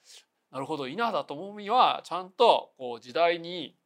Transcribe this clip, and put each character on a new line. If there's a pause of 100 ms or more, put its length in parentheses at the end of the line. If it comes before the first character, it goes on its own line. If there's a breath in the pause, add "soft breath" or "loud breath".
(520 loud breath)
な
る
ほ
ど、
稲
田
朋
美
は
ち
ゃ
ん
と
こ
う
時
代
に (120)